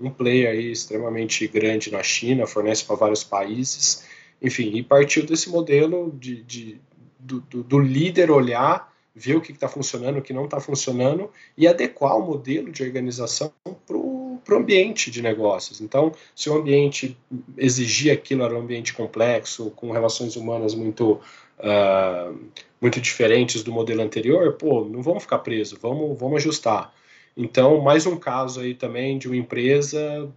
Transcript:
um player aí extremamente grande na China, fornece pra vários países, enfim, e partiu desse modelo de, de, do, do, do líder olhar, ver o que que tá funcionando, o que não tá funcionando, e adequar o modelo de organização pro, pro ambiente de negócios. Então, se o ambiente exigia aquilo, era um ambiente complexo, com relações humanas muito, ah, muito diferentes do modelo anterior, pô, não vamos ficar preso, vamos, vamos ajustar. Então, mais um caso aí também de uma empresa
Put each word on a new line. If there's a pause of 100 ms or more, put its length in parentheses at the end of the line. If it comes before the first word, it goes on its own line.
um
player
aí
extremamente
grande
na
China,
fornece
pra
vários
países, (380)
enfim,
e
partiu
desse
modelo
de,
de, (400)
do,
do,
do
líder
olhar, (220)
ver
o
que
que
tá
funcionando,
o
que
não
tá
funcionando, (260)
e
adequar
o
modelo
de
organização (340)
pro,
pro
ambiente
de
negócios.
Então, (240)
se
o
ambiente (400)
exigia
aquilo,
era
um
ambiente
complexo,
com
relações
humanas
muito, (380)
ah, (520)
muito
diferentes
do
modelo
anterior,
pô,
não
vamos
ficar
preso,
vamos,
vamos
ajustar. (440)
Então,
mais
um
caso
aí
também
de
uma
empresa